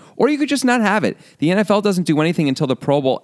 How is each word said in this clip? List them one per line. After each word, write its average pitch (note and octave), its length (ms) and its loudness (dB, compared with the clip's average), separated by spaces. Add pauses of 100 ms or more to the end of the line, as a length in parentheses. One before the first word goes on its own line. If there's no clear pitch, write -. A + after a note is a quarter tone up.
(160)
Or B3+ 140 2
you D4+ 100 -2
could C#4+ 100 -2
just C#4 160 -2
not B3 160 2
have G3+ 220 0
it. G#2+ 120 -2 (220)
The D#3+ 140 0
N F#3+ 80 2
F G#3 100 -2
L G#3 120 2
doesn't F#3 260 0
do D#3 140 2
anything E3 260 0
until C3+ 180 -2
the C3 100 0
Pro C#3+ 260 0
Bowl C3 220 0